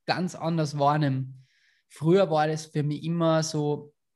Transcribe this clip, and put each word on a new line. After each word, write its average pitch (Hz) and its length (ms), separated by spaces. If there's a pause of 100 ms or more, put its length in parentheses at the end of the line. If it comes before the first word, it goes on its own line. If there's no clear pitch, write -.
ganz 170 300
anders 156 420
wahrnehme. 143 500 (640)
Früher 175 400
war 156 180
das 156 200
für 151 160
mich 147 200
immer 160 400
so, 147 500 (220)